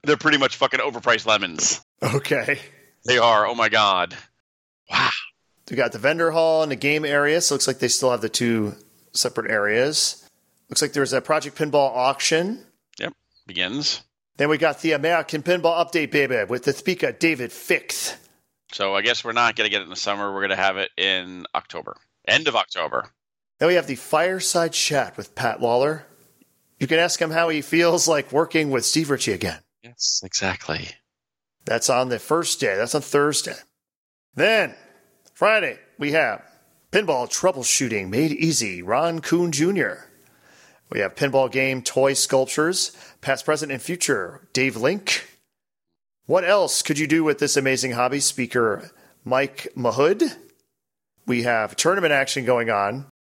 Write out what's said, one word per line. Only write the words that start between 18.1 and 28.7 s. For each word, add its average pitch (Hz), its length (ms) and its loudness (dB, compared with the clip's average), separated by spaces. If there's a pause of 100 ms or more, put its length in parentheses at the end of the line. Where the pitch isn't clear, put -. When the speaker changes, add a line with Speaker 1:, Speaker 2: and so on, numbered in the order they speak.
Speaker 1:
So 98 220 -2
I 98 80 0
guess 120 220 0
we're 117 80 -6
not 117 240 2
gonna 107 120 0
get 101 120 0
it 95 40 -10
in 82 60 -16
the 92 60 -12
summer. 101 360 -4
We're 98 100 -4
gonna 98 140 0
have 95 200 0
it 98 200 -4
in 92 480 -2 (100)
October. - 420 -8 (300)
End 143 200 2
of 127 80 0
October. 82 560 -4 (480)
Speaker 2:
Then 151 80 2
we 180 80 4
have 151 140 0
the 131 80 -4
Fireside 170 760 0
Chat 131 440 -2
with - 180 -14
Pat 120 260 -2
Lawler. 131 460 2 (720)
You 139 80 -2
can 160 140 2
ask 170 200 0
him 160 120 -2
how 165 160 2
he 156 120 0
feels 165 460 2
like 151 240 0
working 156 400 2